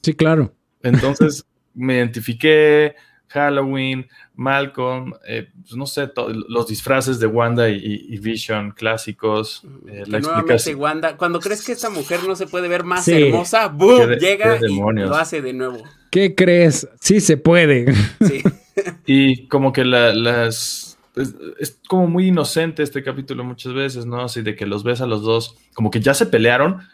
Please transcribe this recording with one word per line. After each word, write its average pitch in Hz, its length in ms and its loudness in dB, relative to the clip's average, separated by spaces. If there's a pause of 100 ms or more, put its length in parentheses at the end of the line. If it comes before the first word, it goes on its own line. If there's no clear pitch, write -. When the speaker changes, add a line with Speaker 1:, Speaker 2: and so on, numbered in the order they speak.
Speaker 1:
Sí, 160 120 -2
claro. 156 380 2 (300)
Speaker 2:
Entonces, 135 640 2 (160)
Speaker 1:
<laughs> - 140 -20
Speaker 2:
me 127 220 -2
identifiqué, 147 1000 2 (340)
Halloween, 135 800 -2 (280)
Malcolm, 127 800 -4 (120)
eh, 113 220 -10 (140)
pues, - 120 -20
no 135 120 -10
sé, 139 220 -6
to-, 113 200 -8 (200)
los 117 200 -4
disfraces 131 500 -2
de 113 80 0
Wanda 117 440 2
y, 101 60 -2
y, 104 380 -8
y 101 40 -10
Vision 107 540 -6
clásicos, 110 880 -6 (260)
eh, 101 160 -18
Speaker 3:
Que 101 60 -14
Speaker 2:
la 107 100 -2
Speaker 3:
nuevamente 165 340 -2
Speaker 2:
explicación. 139 260 -2
Speaker 3:
Wanda, 156 360 -4
cuando 170 240 -4
crees 208 240 -6
que 254 80 -6
esta 226 160 -8
mujer 175 400 -6
no 190 80 -4
se 185 100 -8
puede 180 220 -6
ver 175 160 -2
más 180 220 -4
Speaker 1:
Sí. 170 60 4 (160)
Speaker 3:
hermosa, 180 400 0
¡boom! 190 340 6
Speaker 2:
¿Qué - 60 4
de-, 120 100 2
Speaker 3:
Llega 180 400 2
Speaker 2:
qué 113 80 -2
Speaker 3:
y - 20 0
Speaker 2:
demonios? 101 400 -2
Speaker 3:
lo 147 80 -2
hace 160 240 -4
de 127 140 -8
nuevo. 127 280 -8 (280)
Speaker 1:
¿Qué 196 240 0
crees? 175 520 4 (140)
Sí 202 200 4
se 160 180 4
puede. 147 540 4 (280)
Speaker 3:
Sí. 143 260 2
<laughs> - 60 2 (520)
Speaker 2:
Y 135 440 2
como 135 220 0
que 131 140 0
la, 120 300 4
las... 117 840 -4 (180)
Es, 131 180 -6 (240)
es - 280 -10
como 185 200 0
muy 180 220 2
inocente 160 540 0
este 143 200 -6
capítulo 131 420 -10
muchas 123 300 -12
veces, 131 320 -6
¿no? 120 160 -6
Así 120 180 -8
de 107 160 -6
que 107 80 -10
los 101 180 -6
ves 120 200 -4
a 127 40 -4
los 110 160 -4
dos, 113 360 -2 (160)
como 107 160 -2
que 113 100 -2
ya 135 140 2
se 226 100 0
pelearon, 127 540 2 (160)